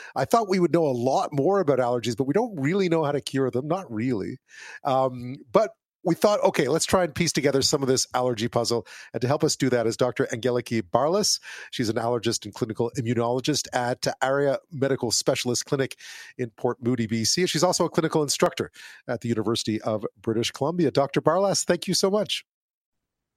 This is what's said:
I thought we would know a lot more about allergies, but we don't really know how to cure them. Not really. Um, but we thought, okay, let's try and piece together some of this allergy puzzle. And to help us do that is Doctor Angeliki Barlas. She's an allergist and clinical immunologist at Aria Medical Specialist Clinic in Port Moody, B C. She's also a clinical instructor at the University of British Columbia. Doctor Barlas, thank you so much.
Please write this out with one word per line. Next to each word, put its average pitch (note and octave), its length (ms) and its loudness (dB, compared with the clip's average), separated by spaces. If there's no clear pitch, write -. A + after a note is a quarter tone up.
I B2+ 80 0
thought A3+ 240 2
we F#3 120 2
would E3+ 120 2
know E3 140 4
a C3 100 0
lot C3 380 0
more D#3+ 260 2
about C#3+ 200 2
allergies, B2 360 0
but C3+ 80 -2
we C3+ 100 0
don't G#3+ 240 0
really F3+ 300 2
know E3 160 2
how C#3+ 80 0
to C#3+ 80 -2
cure C3 320 -2
them. C3 160 -4
Not F3 240 -4
really. A2 480 -2
Um, B2+ 500 -2
but G#3 200 4
we F3 80 2
thought, G#3 300 4
okay, - 240 4
let's D3+ 180 2
try F#3+ 180 2
and E3 120 -4
piece E3+ 180 0
together C3+ 300 2
some C#3+ 180 0
of C3+ 60 0
this C3 260 2
allergy B2 340 0
puzzle. A#2 380 0
And A#2+ 100 -6
to B2+ 60 0
help D3 160 2
us D3+ 120 2
do C3 160 0
that A#2+ 160 2
is A2+ 100 -2
Doctor B2 340 0
Angeliki A#2+ 520 -2
Barlas. E3 560 0
She's A2+ 180 -2
an G#2+ 60 -4
allergist A#2 500 -2
and G2+ 80 -12
clinical A#2 420 -4
immunologist A#2+ 800 -2
at B2 320 -2
Aria C3+ 380 2
Medical C3+ 380 -2
Specialist - 560 -2
Clinic C3+ 320 -2
in B2 140 -6
Port - 280 -2
Moody, A#2 280 0
B A2+ 180 -2
C. F3+ 220 0
She's D3+ 160 0
also F3+ 220 2
a D#3+ 40 -4
clinical D#3+ 320 2
instructor - 500 0
at B2 140 -6
the A#2 80 -4
University A2 520 -2
of G#2+ 240 -4
British A2+ 300 -2
Columbia. D#3 400 0
Doctor C#3+ 300 2
Barlas, F#3 440 2
thank F3 220 0
you F#3 80 -2
so F#3+ 160 2
much. - 340 -2